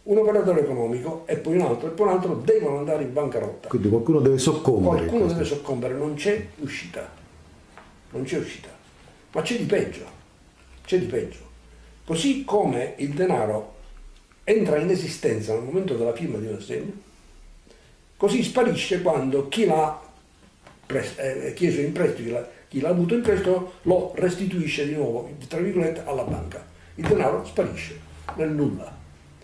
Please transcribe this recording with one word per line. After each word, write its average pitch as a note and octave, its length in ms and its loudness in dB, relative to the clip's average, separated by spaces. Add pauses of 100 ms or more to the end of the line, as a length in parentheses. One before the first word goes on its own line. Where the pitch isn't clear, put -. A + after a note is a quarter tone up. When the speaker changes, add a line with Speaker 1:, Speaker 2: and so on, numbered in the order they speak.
Speaker 1:
un G#3 160 4
operatore F#3 420 4
economico B2+ 640 -2
e - 100 -2
poi D#3+ 200 -2
un F3+ 60 4
altro D3 260 0
e E3 40 -6
poi G#3 160 2
un F#3 60 4
altro F3+ 220 0
devono D3+ 420 2
andare D3 260 0
in B2 80 -4
bancarotta. B2 560 -2
Speaker 2:
Quindi G#2 220 2
qualcuno A#2 300 4
deve C3+ 180 6
soccombere B2 460 4
in F2 120 6 (140)
Speaker 1:
Qualcuno A#3 140 2
Speaker 2:
questo. E3+ 140 2
Speaker 1:
deve - 120 0
soccombere, B2+ 460 -4
non D3 180 -4
c'è G#3 340 -2 (140)
uscita. - 480 -10 (1000)
Non B2+ 120 -6
c'è D3+ 140 -4
uscita. - 320 -8 (640)
Ma D#3+ 80 -2
c'è A#3 160 -2
di F3 80 -2
peggio. - 400 -2 (800)
C'è F#3 140 2
di A#2+ 80 -2
peggio. - 320 -4 (680)
Così G3+ 400 0
come C#3+ 520 0
il C#3+ 120 -4
denaro A#2+ 640 0 (720)
entra F#3 320 4
in E3 140 0
esistenza A2+ 640 -2
nel A#2 100 0
momento D#3+ 320 -2
della A#2 180 0
firma C3+ 240 -6
di A2 80 -6
un G#2+ 80 -6
assegno, - 380 -8 (1200)
così G3+ 280 2
sparisce G3 580 0
quando C#3 460 0
chi A3 180 0
l'ha D#3 340 2 (840)
pres-, - 320 -4
eh, C3+ 380 -4
chiesto D3 260 2
in D3 100 0
prestito, E3+ 320 0
chi A2+ 60 -4
l'ha, A#2 180 -4 (200)
chi C#3 120 -6
l'ha D3+ 100 0
avuto F3 260 2
in A#3+ 60 2
prestito, F#3 520 2 (100)
lo F3+ 320 2
restituisce F3 720 -2
di D3+ 60 -2
nuovo, B2 380 -4 (160)
tra E3+ 120 -6
virgolette, F3 460 0
alla C3+ 180 -4
banca. - 400 -8 (320)
Il E3 120 -4
denaro - 380 2
sparisce - 540 -4 (360)
nel D#3 160 -2
nulla, D3 440 -2 (480)